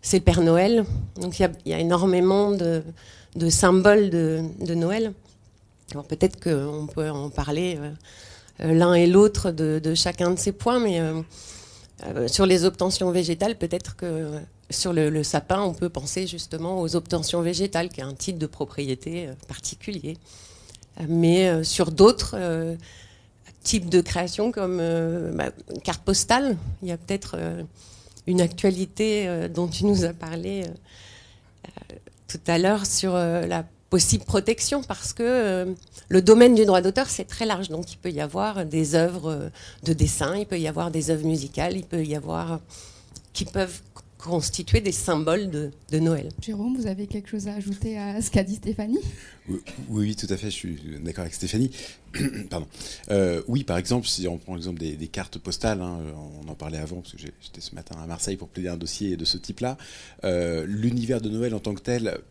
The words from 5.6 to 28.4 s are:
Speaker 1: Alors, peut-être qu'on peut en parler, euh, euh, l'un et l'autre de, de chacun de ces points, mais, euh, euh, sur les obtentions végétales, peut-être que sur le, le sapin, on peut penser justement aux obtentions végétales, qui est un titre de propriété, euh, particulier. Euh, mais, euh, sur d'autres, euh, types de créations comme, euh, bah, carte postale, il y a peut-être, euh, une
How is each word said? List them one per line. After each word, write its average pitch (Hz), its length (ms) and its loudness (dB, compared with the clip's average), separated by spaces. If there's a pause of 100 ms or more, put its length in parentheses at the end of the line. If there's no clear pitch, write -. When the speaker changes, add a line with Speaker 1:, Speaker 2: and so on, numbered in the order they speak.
Speaker 1:
Alors, 143 140 -10
peut-être - 360 0
qu'on 151 460 -2
peut 156 240 -4
en 143 180 -6
parler, 151 500 -2
euh, 147 120 -10 (680)
euh, 160 120 2
l'un 175 220 6
et 170 100 8
l'autre 196 460 6
de, 156 300 0
de 160 120 0
chacun 175 380 0
de 180 80 0
ces 196 120 -2
points, 240 280 0
mais, 196 200 2
euh, 160 220 -2 (880)
euh, 120 200 -2
sur 190 200 4
les 180 180 4
obtentions 185 460 0
végétales, 175 460 0
peut-être 175 380 -4
que 160 360 -6 (400)
sur 180 220 -2
le, 156 160 4
le 156 140 0
sapin, 170 380 0
on 185 120 0
peut 175 160 -4
penser 156 360 -6
justement 170 560 -6
aux 165 140 -2
obtentions 170 460 -2
végétales, 175 480 0
qui - 100 -14
est 131 40 -8
un 139 100 -10
titre 170 260 -6
de 156 80 -2
propriété, 147 800 -6
euh, 131 60 -12 (140)
particulier. - 680 -10 (840)
Euh, 165 80 -4
mais, 170 420 6
euh, 160 140 2
sur 170 280 0
d'autres, 214 440 6
euh, 165 400 -2 (880)
types 180 260 -2
de 175 120 6
créations 180 500 -2
comme, 185 280 -2
euh, 165 540 -2
bah, - 180 -2 (320)
carte - 180 -4
postale, 233 560 2 (240)
il 190 60 -8
y 175 40 -4
a 170 60 -4
peut-être, 196 400 -8
euh, 165 240 -6 (640)
une 180 160 4